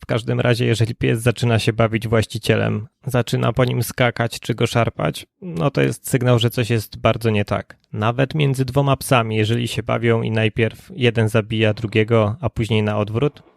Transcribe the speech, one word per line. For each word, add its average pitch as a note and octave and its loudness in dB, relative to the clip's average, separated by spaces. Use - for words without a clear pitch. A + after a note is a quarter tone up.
W - -20
każdym B2 -2
razie, B2 2
jeżeli A#2 0
pies B2 -2
zaczyna A#2+ 2
się A2+ 0
bawić A2 0
właścicielem, G#2+ 0
zaczyna B2 0
po B2+ 2
nim B2 -2
skakać - -2
czy - -4
go A2+ -2
szarpać, - -2
no E3 -2
to C#3+ -2
jest C3+ -2
sygnał, B2 4
że A#2 0
coś A#2 -4
jest A2+ -4
bardzo A2+ 0
nie G#2 2
tak. - -6
Nawet A#2+ -2
między C#3 2
dwoma C3 2
psami, A2 0
jeżeli A2+ 0
się - -6
bawią A#2 0
i A#2 -4
najpierw A2 -2
jeden A2+ 2
zabija G#2+ 0
drugiego, A2 2
a A2+ -2
później A2 0
na G#2+ -2
odwrót, A2 -2